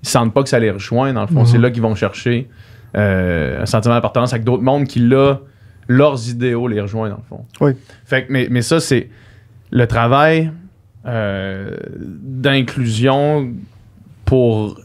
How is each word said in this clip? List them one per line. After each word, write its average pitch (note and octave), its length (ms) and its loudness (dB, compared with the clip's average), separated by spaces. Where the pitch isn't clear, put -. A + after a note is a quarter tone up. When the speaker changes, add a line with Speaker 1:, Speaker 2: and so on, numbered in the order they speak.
Speaker 1:
ils - 60 -10
sentent A#2 240 2
pas C#3 100 2
que C3+ 60 -4
ça C3 100 2
les A2 120 2
rejoint, A#2 420 -2
dans A#2 100 -2
le G#2 40 -4
fond. D3 140 2
Speaker 2:
Mhm. A#2+ 60 6
Speaker 1:
C'est A#2+ 120 6
là B2 120 4
qu'ils A#2 120 -4
vont A2 120 0
chercher, - 540 -2
euh, F2+ 680 0
un F#2+ 40 -4
sentiment A2+ 280 0
d'appartenance A#2+ 380 0
avec A2+ 120 -4
d'autres B2 180 0
mondes C3+ 240 2
qui, B2+ 140 -4
là, C3+ 400 4
leurs B2+ 440 2
idéaux A#2+ 360 -2
les G#2+ 140 -2
rejoignent, G#2 300 -6
dans G2+ 80 -10
le - 100 -20
fond. - 160 -16
Speaker 2:
Oui. C#3+ 120 4
Speaker 1:
Fait C3 180 -2
que, C3+ 80 -8
mais, C3 180 0
mais B2 120 0
ça, D#3+ 180 2
c'est C3+ 300 0
le A#2+ 160 2
travail C#3+ 640 2
euh, G2 680 -6
d'inclusion C3 1500 -2
pour A#2 600 0